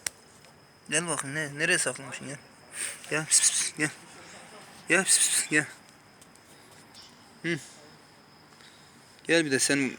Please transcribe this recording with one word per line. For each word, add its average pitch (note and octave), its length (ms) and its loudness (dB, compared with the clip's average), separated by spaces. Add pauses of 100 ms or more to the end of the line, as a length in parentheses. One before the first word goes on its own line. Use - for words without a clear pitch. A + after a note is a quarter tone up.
(880)
Gel D#3+ 180 0
bakayım, C#3 280 -4
ne, D3 240 -6
nereye E3+ 180 2
saklanmışsın, C3+ 500 -6
gel. C#3+ 100 -10 (720)
Gel, D3+ 160 -2
pis, - 140 4
pis, - 120 4
pis, - 260 -4
gel. D3+ 120 0 (1000)
Gel, F3+ 140 6
pis, - 160 4
pis, - 100 2
pis, - 200 0
gel. D3+ 160 4 (1800)
Hı. D#3+ 160 -2 (1700)
Gel E3 180 6
bir C#3+ 60 0
de C3+ 80 4
sen, C#3 400 2